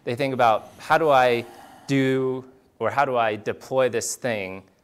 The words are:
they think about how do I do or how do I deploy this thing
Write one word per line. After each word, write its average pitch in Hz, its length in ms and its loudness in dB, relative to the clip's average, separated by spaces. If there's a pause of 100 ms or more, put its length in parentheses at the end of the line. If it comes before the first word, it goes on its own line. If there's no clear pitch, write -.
they 120 120 -4
think 135 180 -2
about 117 440 2
how 156 200 0
do 156 120 2
I 123 360 4 (400)
do 131 580 0 (360)
or 113 100 0
how 139 140 2
do 131 120 -2
I 110 200 0
deploy 123 520 -2
this 110 280 -6
thing 95 480 -8 (200)